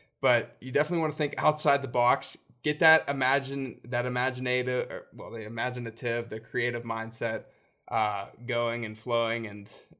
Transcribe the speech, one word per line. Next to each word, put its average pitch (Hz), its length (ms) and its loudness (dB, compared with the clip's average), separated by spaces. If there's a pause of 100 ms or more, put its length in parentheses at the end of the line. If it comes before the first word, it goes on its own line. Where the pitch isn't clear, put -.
(200)
But 120 400 2
you 127 120 -8
definitely 156 280 2
wanna 151 140 0
think 147 240 -2
outside 147 420 4
the 131 80 -6
box. 123 480 2 (260)
Get 151 180 -2
that 160 280 6
imagine-, 135 760 0
that 123 200 0
imaginative, 127 840 0
or, - 240 -8
well, 92 160 -12
the 110 160 -8
imaginative, 117 840 -4
the 107 100 -6
creative 117 440 -2
mindset, 113 600 -4 (440)
uh, 104 380 0 (200)
going 120 380 0
and 110 140 -8
flowing. 117 480 0
And, 104 260 -12 (280)